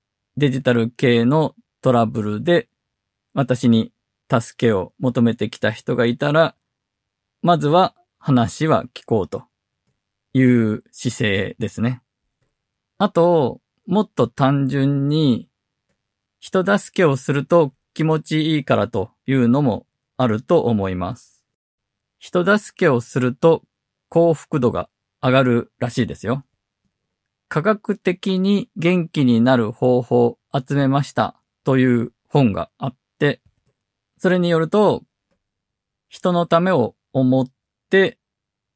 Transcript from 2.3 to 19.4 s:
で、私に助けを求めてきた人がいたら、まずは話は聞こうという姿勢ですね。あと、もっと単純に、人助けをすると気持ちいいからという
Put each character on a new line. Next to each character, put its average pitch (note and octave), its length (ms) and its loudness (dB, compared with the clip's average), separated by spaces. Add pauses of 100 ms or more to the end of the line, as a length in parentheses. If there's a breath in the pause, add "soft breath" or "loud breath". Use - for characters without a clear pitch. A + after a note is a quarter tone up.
で、 E3+ 280 0 (640)
私 B2+ 340 -2
に A2+ 240 2 (400)
助 A#2+ 360 -2
け A2+ 40 4
を F#2 260 -4
求 B2+ 240 -2
め A2+ 140 2
て A2 140 -6
き - 100 -18
た G#2+ 120 -2
人 B2 260 -8
が A#2+ 80 0
い A#2+ 120 -2
た C#3+ 140 -4
ら、 D#3 240 0 (840)
ま E3+ 160 2
ず D3 100 -2
は F3 280 2 (220)
話 B2+ 500 0
は A#2+ 260 0
聞 - 120 -20
こ A2 160 0
う E2+ 60 -6
と - 160 -10 (880)
い C3 120 0
う A2+ 480 2
姿 - 260 -8
勢 G2+ 420 -2
で G#2 80 -4
す - 140 -10
ね。 B2 200 -4 (960)
あ G#3 120 -2
と、 E3+ 500 0 (260)
も G3 180 0
っ - 60 -8
と A#2+ 200 -2
単 C#3 400 0
純 C#3 400 -2
に、 D3 400 0 (920)
人 F#3 260 -2
助 G3 300 -2
け G3 80 2
を C#3 140 2
す - 160 -6
る C#3 120 -4
と E3 280 2 (200)
気 D#3 120 -4
持 D#3 160 0
ち D#3 340 -2
い D3+ 40 -2
い D3 40 -6
か A#2 140 0
ら G2+ 100 0
と G#2 240 -6 (140)
い C3+ 80 -2
う B2 160 2